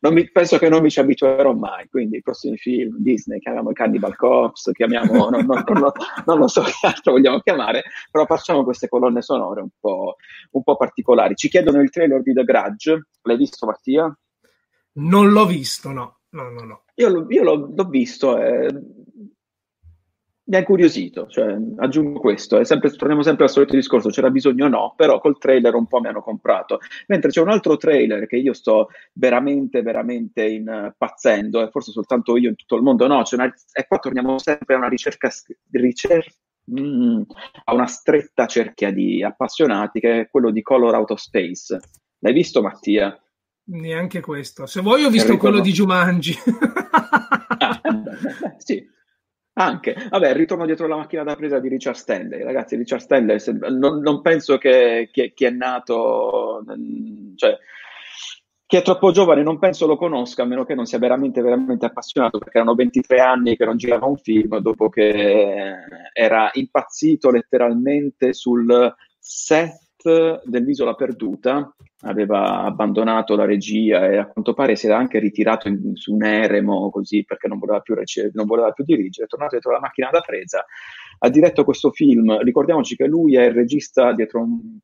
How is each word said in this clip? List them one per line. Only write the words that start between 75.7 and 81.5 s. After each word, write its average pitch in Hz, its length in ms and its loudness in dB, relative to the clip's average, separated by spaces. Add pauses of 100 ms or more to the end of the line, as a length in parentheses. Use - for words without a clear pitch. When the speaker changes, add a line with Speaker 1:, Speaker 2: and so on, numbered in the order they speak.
Speaker 1:
su - 180 -8
un 107 100 0
eremo, 101 640 0
così, 101 380 -2
perché - 220 -10
non 104 100 -8
voleva 104 220 -4
più - 140 -6
rece-, 104 380 -6
non 107 140 -4
voleva 117 260 0
più 143 120 -10
dirigere, 110 420 -2
è - 20 -20
tornato 143 280 -8
dietro 120 160 -4
la 123 80 -2
macchina 131 300 -6
da 165 100 2
presa, - 440 -8 (540)
ha 120 100 2
diretto 156 360 4